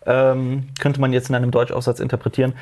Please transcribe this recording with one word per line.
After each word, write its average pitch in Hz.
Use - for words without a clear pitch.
Ähm, 131
könnte 139
man 131
jetzt 127
in 131
einem 123
Deutschaufsatz 123
interpretieren. 127